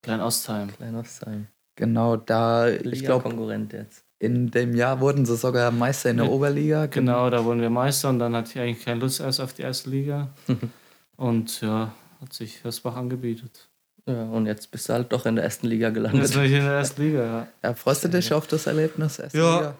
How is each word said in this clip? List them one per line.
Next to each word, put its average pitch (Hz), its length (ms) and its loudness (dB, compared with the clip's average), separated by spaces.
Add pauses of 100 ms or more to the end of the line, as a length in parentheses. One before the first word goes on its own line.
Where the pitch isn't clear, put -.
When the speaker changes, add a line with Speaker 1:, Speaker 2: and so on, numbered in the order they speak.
Speaker 1:
Klein 110 180 -4
Ostheim. 107 560 -4
Speaker 2:
Klein 113 180 -10
Ostheim. 107 540 -10 (260)
Speaker 3:
Genau, 113 420 2
da, 117 520 2
ich - 140 0 (200)
glaub, 131 220 2
Speaker 2:
Liga-Konkurrent 110 480 -6
jetzt. 107 320 -16 (160)
Speaker 3:
in 120 320 0
dem 120 240 2
Jahr 127 240 2
wurden 139 260 4
sie 117 100 2
sogar 120 360 2
Meister 123 380 2
in 117 80 2
der 117 80 4
Speaker 1:
Ja, 110 60 2
Speaker 3:
Oberliga. 147 540 2
Speaker 1:
genau, 123 440 2
da 120 140 2
wurden 120 160 2
wir 117 100 2
Meister 135 400 2
und 123 100 2
dann 117 160 0
hatte 113 140 -4
ich 131 100 -8
eigentlich 120 240 -4
keine 120 160 -2
Lust 131 180 -2
erst 139 220 -2
auf 131 140 -6
die - 80 -12
erste 131 280 -6
Liga. 143 380 -2 (180)
Speaker 2:
<laughs> - 720 -6
Speaker 1:
Und 117 440 -2
ja, 110 320 -2 (280)
hat 131 120 -18
sich - 320 -14
Hösbach 117 320 -8
angebietet. 123 720 -6 (380)
Speaker 2:
Ja, 120 180 -2
und 113 220 0
jetzt 107 240 -6
bist - 180 -10
du 113 60 0
halt 120 180 -2
doch 120 140 -2
in 113 100 2
der - 80 0
ersten - 240 -4
Liga 113 220 2
gelandet. 113 320 2
Speaker 1:
Jetzt 135 120 2
bin 139 100 4
ich 135 80 4
in 139 120 4
der 139 100 2
ersten 139 260 -2
Liga, 147 240 2
ja. 113 240 -4 (140)
Speaker 3:
Ja, 120 120 0
freust 135 300 0
du - 40 2
dich 175 220 2
Speaker 1:
Ja. 151 60 4
Speaker 3:
auf 156 120 0
das 156 180 0
Erlebnis, 156 520 0
erste 135 200 -4
Speaker 1:
Ja, 165 180 6
Speaker 3:
Liga? 147 240 -2